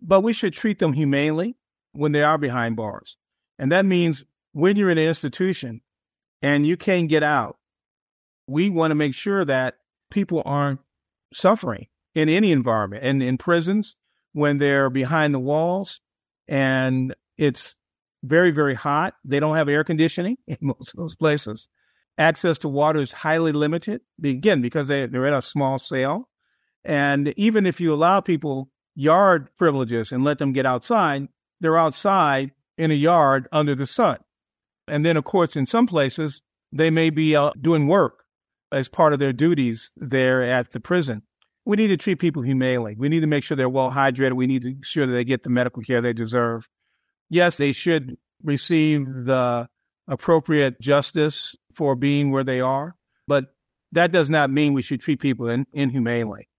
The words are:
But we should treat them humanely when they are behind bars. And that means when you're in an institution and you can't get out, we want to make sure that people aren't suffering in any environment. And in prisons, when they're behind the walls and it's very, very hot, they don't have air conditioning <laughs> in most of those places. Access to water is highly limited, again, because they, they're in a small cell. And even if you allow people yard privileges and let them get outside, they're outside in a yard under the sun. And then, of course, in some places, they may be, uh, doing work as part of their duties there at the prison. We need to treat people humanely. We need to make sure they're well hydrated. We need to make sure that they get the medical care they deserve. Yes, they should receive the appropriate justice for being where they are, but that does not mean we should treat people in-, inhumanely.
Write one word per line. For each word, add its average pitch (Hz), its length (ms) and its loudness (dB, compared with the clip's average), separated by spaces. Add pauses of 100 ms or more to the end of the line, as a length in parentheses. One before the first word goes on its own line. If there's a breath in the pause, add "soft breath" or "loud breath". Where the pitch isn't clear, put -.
But 190 200 4
we 226 120 0
should 202 200 -4
treat 208 260 -4
them 156 140 0
humanely 156 640 0 (360)
when 147 200 -2
they 147 120 2
are 151 160 2
behind 120 360 -4
bars. - 420 -10 (420)
And 135 120 0
that 190 140 2
means 170 400 0 (280)
when 180 220 2
you're 202 140 2
in 170 80 2
an 156 100 2
institution 151 760 -4 (600)
and 143 240 2
you 170 100 2
can't 175 320 0
get 151 140 2
out, 139 380 -2 (880)
we 170 240 0
want 160 180 2
to 151 60 0
make 147 180 0
sure 196 320 -2
that 127 300 -2 (340)
people 180 340 -2
aren't 143 360 -2 (540)
suffering 185 520 0 (300)
in 156 140 2
any 190 220 4
environment. 110 520 0
And 135 180 0
in 127 160 -2
prisons, 180 580 -2 (360)
when 147 260 0
they're 139 320 2
behind 143 460 -2
the 131 40 -2
walls 165 600 -4 (460)
and 131 640 0 (240)
it's - 380 -2 (480)
very, 165 260 4
very 147 240 0
hot, 147 400 -4 (100)
they 139 160 -2
don't 156 160 -2
have 151 140 0
air 151 140 0
conditioning 170 580 -2
<laughs> - 60 -20
in 156 140 -10
most - 320 -6
of - 40 -20
those 170 180 -10
places. 147 520 -2 (500)
Access 156 420 0
to 156 100 -6
water 151 300 0
is 135 120 -4
highly 160 400 -2
limited, 151 500 -2 (220)
again, 143 380 0
because 131 260 -4
they, 139 200 -2
they're 127 180 -2
in 147 80 0
a 131 80 0
small 135 380 -4
cell. 143 500 -4 (560)
And 143 520 0
even 214 280 2
if 180 160 -2
you 165 100 0
allow 175 300 2
people 143 480 -4 (260)
yard 165 600 4
privileges 127 540 0
and 131 120 -2
let 143 140 0
them 139 160 -2
get 131 140 0
outside, 139 600 0 (320)
they're 160 180 2
outside 156 720 2 (260)
in 160 140 0
a 151 40 2
yard 143 560 4
under 151 220 0
the 135 140 -4
sun. 180 300 0 (680)
And 147 160 -2
then, 165 140 4
of 143 60 -2
course, 175 320 0
in 139 100 -2
some 233 220 2
places, 151 560 -2 (280)
they 160 200 2
may 160 180 4
be, 156 260 2
uh, 143 240 2
doing 156 280 2
work 170 380 2 (460)
as 135 160 -2
part 156 260 4
of 135 60 0
their 135 140 0
duties 131 640 0
there 127 460 0
at 123 260 -2
the 127 100 -10
prison. 143 440 -2 (420)
We 208 120 0
need 214 100 2
to 190 100 2
treat 180 220 -2
people 151 240 -2
humanely. 127 520 -2
We 131 140 -2
need 160 120 0
to 156 60 0
make 147 160 0
sure 147 140 -6
they're 127 120 0
well 127 220 -2
hydrated. 135 420 0
We 127 140 -2
need 135 160 0
to 123 60 -8
make 139 160 -14
sure 147 220 -2
that 123 60 -2
they 123 100 0
get 123 180 -2
the - 80 -8
medical 123 320 -2
care 120 200 0
they 120 120 -2
deserve. 117 540 -4 (600)
Yes, 175 280 2
they 143 140 0
should 151 460 -2 (260)
receive 151 640 0
the 123 600 -2 (400)
appropriate 143 760 0
justice 143 720 -2 (180)
for 143 220 -2
being 143 360 0
where 135 120 0
they 127 160 -2
are, 135 360 -4 (320)
but 139 260 0 (400)
that 170 180 4
does 165 180 2
not 151 200 2
mean 147 240 2
we 135 80 0
should 127 180 -6
treat 147 200 -4
people 127 280 -2
in-, 120 240 -2
inhumanely. 120 880 -4